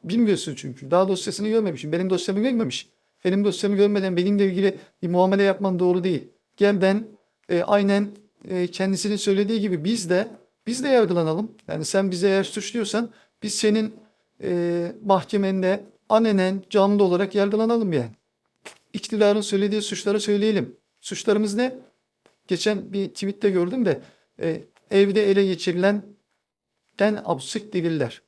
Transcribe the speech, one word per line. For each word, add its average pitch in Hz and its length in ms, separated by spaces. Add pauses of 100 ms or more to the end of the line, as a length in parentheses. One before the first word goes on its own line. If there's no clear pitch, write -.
Bilmiyorsun 196 500
çünkü. 135 360
Daha 185 180
dosyasını 196 400
görmemişim. 180 440
Benim 185 180
dosyamı 185 300
görmemiş. 226 480 (360)
Benim 190 200
dosyamı 202 320
görmeden 196 400
benimle 196 300
ilgili 190 320 (240)
bir 180 60
muamele 185 340
yapman 190 360
doğru 180 260
değil. 170 240 (280)
Gel 202 260
ben, 202 240 (420)
e, 175 140
aynen, 202 460 (400)
e, 180 180
kendisinin 196 500
söylediği 202 440
gibi 180 240
biz 190 260
de, 190 180 (380)
biz 247 180
de 294 40
yargılanalım. 185 640 (160)
Yani 156 160
sen 196 260
bizi 180 160
eğer 196 180
suçluyorsan 220 680 (320)
biz 208 120
senin, 214 400 (480)
e, 175 500 (120)
mahkemende 190 800 (240)
alenen 196 640
canlı 202 340
olarak 185 300
yargılanalım 208 580
yani. 120 180 (840)
İktidarın 208 480
söylediği 208 420
suçları 208 380
söyleyelim. 208 560 (240)
Suçlarımız 208 540
ne? 254 240 (680)
Geçen 196 440
bir 196 160
tweette 202 420
gördüm 185 340
de, 165 160 (400)
e, 160 220 (280)
evde 202 400
ele 196 160
geçirilenden - 1800
absürt 180 480
deliller. 160 560